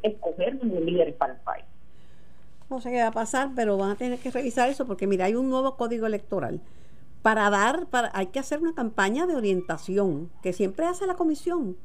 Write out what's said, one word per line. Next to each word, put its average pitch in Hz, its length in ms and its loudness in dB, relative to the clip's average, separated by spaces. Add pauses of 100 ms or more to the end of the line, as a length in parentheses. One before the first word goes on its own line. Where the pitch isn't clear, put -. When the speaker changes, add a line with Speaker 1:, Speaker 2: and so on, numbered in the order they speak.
Speaker 1:
escoger 214 500 -2 (100)
nuevos 180 200 0
líderes 165 320 2
para 131 180 0
el - 60 -12
país. - 240 -6 (1080)
Speaker 2:
No 262 100 -6
sé 240 100 -6
qué 247 100 2
va 226 80 6
a 226 40 -4
pasar, 240 440 0
pero 214 200 2
van 196 140 2
a 202 60 -2
tener 247 240 -4
que 254 100 -4
revisar 247 380 2
eso, 277 180 -2
porque 196 220 -2
mira, 185 160 4
hay 208 100 2
un 262 160 2
nuevo 262 260 2
código 233 300 0
electoral 190 540 -2 (640)
para 214 280 6
dar, 233 360 4
para, 240 280 2
hay 190 120 0
que 190 120 -4
hacer 294 220 -2
una 330 140 0
campaña 233 520 2
de 349 80 2
orientación 185 960 0 (120)
que 185 100 0
siempre 196 320 0
hace 359 220 0
la 370 80 0
comisión 320 720 0